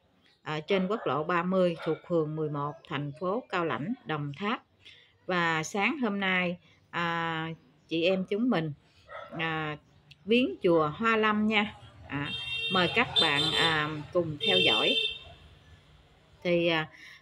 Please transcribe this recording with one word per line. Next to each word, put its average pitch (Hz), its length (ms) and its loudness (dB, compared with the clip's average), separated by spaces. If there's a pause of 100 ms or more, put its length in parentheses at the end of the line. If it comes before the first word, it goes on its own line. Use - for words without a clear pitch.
(420)
à, 151 180 -4
trên 185 280 0
quốc 220 180 -2
lộ 147 180 0
ba 170 200 0
mươi 180 320 2 (100)
thuộc 156 120 0 (100)
phường 156 280 0
mười 156 140 -2
một, 147 240 -4 (140)
thành 143 320 -4
phố 190 300 -4
Cao 175 160 -2
Lãnh, 147 280 -4 (120)
Đồng 147 320 -4
Tháp. 208 260 -4 (640)
Và 165 380 0
sáng 220 340 -2
hôm 208 220 -2
nay, 180 380 0 (320)
à, 165 580 -2 (400)
chị 165 160 -2
em 185 260 2
chúng 233 200 0
mình, 160 240 0 (640)
à, 160 400 -4 (480)
viếng 247 380 2
chùa 160 320 4
Hoa 226 220 2
Lâm 214 300 2
nha. 214 280 2 (320)
À, - 220 -6 (420)
mời 180 240 4
các 233 120 2 (140)
bạn, 147 200 4 (160)
à, 156 320 2 (240)
cùng 160 240 0 (100)
theo 185 120 4
dõi. 131 360 2 (1500)
Thì, 170 240 2
à, 160 220 0 (320)